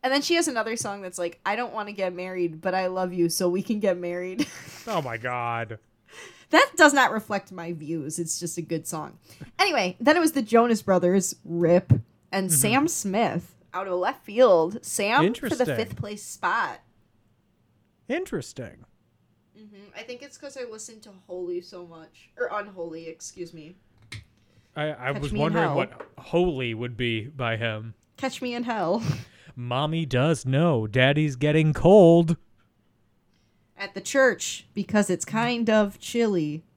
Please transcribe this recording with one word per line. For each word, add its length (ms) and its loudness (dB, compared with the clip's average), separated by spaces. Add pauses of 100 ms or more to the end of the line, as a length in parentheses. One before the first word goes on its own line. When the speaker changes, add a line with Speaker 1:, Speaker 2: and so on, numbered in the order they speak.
Speaker 1:
And 100 0
then 100 2
she 120 0
has 140 2
another 280 -4
song 260 -8
that's 160 -12
like, 280 -6
"I 80 0
don't 180 -6
wanna 200 -8
get 220 -4
married, 460 -6
but 140 -2
I 140 0
love 240 -4
you, 160 2
so 200 0
we 140 0
can 160 -2
get 180 0
married." 560 -6
<laughs> 40 -20 (320)
Speaker 2:
Oh, 140 -2
my 160 -6
God. 600 -6 (720)
Speaker 1:
That 300 6
does 160 8
not 180 4
reflect 400 -6
my 220 -8
views. 440 -8
It's 220 -6
just 160 -8
a 60 -8
good 240 -6
song. 320 -10 (400)
Anyway, 420 0
then 160 6
it 40 2
was 120 4
the 80 -2
Jonas 400 4
Brothers, 640 2
rip, 480 4 (400)
and 160 -2
Speaker 2:
Mm-hmm. 80 2
Speaker 1:
Sam 320 2
Smith 680 -2 (200)
out 120 -6
of 120 -2
left 260 -4
field. 580 4
Sam 520 0
for 160 -6
the 60 -2
Speaker 2:
Interesting. 200 0
Speaker 1:
fifth 200 -6
place 280 -12
spot. 560 -4 (1300)
Speaker 2:
Interesting. 800 -8 (760)
Speaker 1:
Mm-hmm. 340 -20
I 100 -16
think 180 -14
it's 160 -20
'cause 180 -16
I 80 -10
listened 380 -16
to 80 -20 (160)
Holy 340 -8
so 260 -18
much. 520 -20
Or 120 -4
Unholy, 580 -10
excuse 440 -14
me. 240 -20 (1000)
Speaker 2:
I, 180 -4
I 200 -6
Speaker 1:
Catch 100 -4
Speaker 2:
was 120 -6
Speaker 1:
Me 60 -2
in 20 2
Speaker 2:
wondering 240 0
Speaker 1:
Hell. 100 -2
Speaker 2:
what 260 -6 (140)
Holy 560 -2
would 240 -8
be 300 -2
by 320 -4
him. 340 -6 (240)
Speaker 1:
Catch 240 -6
Me 140 -6
in 80 -4
Hell. 400 -2 (280)
<laughs> 240 -20
Speaker 2:
Mommy 520 -2
does 400 0
know 400 2
Daddy's 500 2
getting 380 2
cold. 640 8 (1400)
Speaker 1:
At 140 -12
the 60 -8
church, 760 2
because 340 2
it's 160 -2
kind 460 0
of 300 2
chilly. 640 -2 (120)